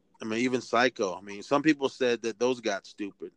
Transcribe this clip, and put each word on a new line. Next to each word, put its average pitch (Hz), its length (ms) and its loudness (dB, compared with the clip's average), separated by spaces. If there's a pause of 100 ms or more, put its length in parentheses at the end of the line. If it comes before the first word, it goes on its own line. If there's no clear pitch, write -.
(220)
I - 20 -8
mean, 110 160 -2
even 127 220 2
Psycho, 113 540 2
I 92 40 -14
mean, 101 220 -12
some 143 200 2
people 143 280 2
said 120 320 0
that 110 160 -4
those 123 220 0
got 104 260 -2
stupid. 95 500 -10